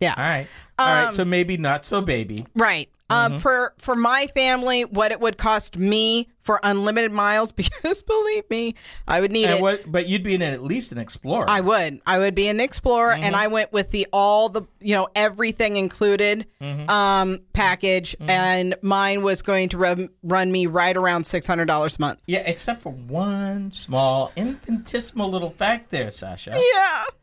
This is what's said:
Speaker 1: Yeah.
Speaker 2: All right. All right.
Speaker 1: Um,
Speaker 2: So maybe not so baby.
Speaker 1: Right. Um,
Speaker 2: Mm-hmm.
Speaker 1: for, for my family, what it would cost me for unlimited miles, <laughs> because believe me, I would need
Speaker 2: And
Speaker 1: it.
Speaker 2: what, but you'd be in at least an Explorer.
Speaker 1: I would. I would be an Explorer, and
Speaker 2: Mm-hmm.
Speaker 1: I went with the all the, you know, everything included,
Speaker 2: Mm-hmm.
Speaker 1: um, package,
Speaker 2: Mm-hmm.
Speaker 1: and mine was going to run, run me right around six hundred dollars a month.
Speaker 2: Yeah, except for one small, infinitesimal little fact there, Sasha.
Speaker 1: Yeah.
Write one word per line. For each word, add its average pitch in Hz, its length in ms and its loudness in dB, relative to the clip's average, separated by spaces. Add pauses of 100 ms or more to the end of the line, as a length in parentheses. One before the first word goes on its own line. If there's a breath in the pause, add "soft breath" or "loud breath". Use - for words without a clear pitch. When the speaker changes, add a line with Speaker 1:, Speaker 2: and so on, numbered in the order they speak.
Speaker 1:
Yeah. 170 160 0
Speaker 2:
All 135 60 -4
right. 151 240 -2 (320 loud breath)
All 262 80 4
right. 254 220 4
Speaker 1:
Um, 214 60 -4
Speaker 2:
So 185 100 0
maybe 175 320 0
not 147 300 -2
so 202 160 -2
baby. 113 520 -4
Speaker 1:
Right. 196 360 2 (200)
Um, 233 220 2
Speaker 2:
Mm-hmm. 143 60 -6
Speaker 1:
for, 247 400 0
for 254 160 -2
my 247 400 2
family, 254 520 2
what 214 260 0
it 220 80 -6
would 226 160 0
cost 214 420 0
me 220 480 2 (140)
for 214 220 0
unlimited 208 500 0
miles, 208 400 2
<laughs> - 100 -8
because - 380 -2
believe 427 480 -2
me, 233 260 -4 (320 loud breath)
I 165 140 2
would 196 100 0
need 220 140 2
Speaker 2:
And 175 140 4
Speaker 1:
it. 185 40 2
Speaker 2:
what, 202 200 0 (100)
but 180 160 0
you'd 190 140 -2
be 196 120 0
in 180 80 0
at 135 200 -4
least 214 280 -4
an 120 80 -10
Explorer. 147 500 -4
Speaker 1:
I 202 120 4
would. 180 460 0
I 185 120 2
would 196 160 2
be 196 140 2
an 214 120 0
Explorer, 240 520 2
and 160 100 0
Speaker 2:
Mm-hmm. 180 120 0
Speaker 1:
I 208 140 2
went 220 260 -2
with 196 160 0
the 196 200 -2
all 208 380 4
the, 202 140 -4 (180)
you 208 140 -2
know, 190 200 0
everything 214 600 0
included, 208 720 0 (160)
Speaker 2:
Mm-hmm. 143 260 -8
Speaker 1:
um, 196 520 2 (120)
package, 185 680 0
Speaker 2:
Mm-hmm. 151 120 -6
Speaker 1:
and 185 520 2
mine 196 400 2
was 196 200 0
going 190 260 0
to 180 100 -6
run, 180 300 0 (140)
run 185 280 2
me 185 160 2
right 180 300 2
around 175 280 0
six 175 220 -4
hundred 170 200 0
dollars 151 320 0
a - 20 -8
month. 135 260 -2
Speaker 2:
Yeah, 180 200 0
except 233 340 -6
for 160 120 -12
one 196 800 -6
small, 131 640 0
infinitesimal 226 960 -4
little 170 200 -4
fact 226 400 -2
there, 120 200 -4
Sasha. - 420 -12
Speaker 1:
Yeah. 392 520 4 (180)